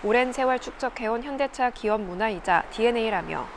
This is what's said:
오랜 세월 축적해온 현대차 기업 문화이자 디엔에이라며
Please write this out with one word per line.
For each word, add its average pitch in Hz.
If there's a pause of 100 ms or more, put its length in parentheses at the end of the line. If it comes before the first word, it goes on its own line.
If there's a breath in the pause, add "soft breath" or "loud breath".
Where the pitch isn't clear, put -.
오랜 247
세월 254
축적해온 240
현대차 269
기업 220
문화이자 185
디엔에이라며 220 (120)